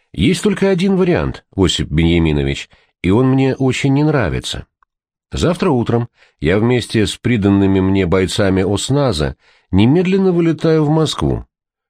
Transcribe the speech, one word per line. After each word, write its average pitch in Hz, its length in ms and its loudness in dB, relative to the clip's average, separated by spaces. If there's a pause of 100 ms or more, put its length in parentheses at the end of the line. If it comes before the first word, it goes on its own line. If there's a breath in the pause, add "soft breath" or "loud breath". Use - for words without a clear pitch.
(120)
Есть 170 320 -2
только 196 260 0
один 190 260 0
вариант, 151 480 -2 (120)
Осип 85 320 0
Беньяминович, 78 840 0 (320 soft breath)
и 90 80 0
он 123 200 2
мне 135 260 0
очень 135 380 -2
не 147 100 2
нравится. 110 600 -4 (680)
Завтра 170 380 -2
утром 117 380 -2 (300 soft breath)
я 87 220 0
вместе 117 460 0
с - 100 -6
приданными 98 640 2
мне 95 260 0
бойцами 95 560 0
осназа 98 760 -2 (360 soft breath)
немедленно 180 580 2
вылетаю 165 540 0
в 147 60 0
Москву. 127 540 -2 (460)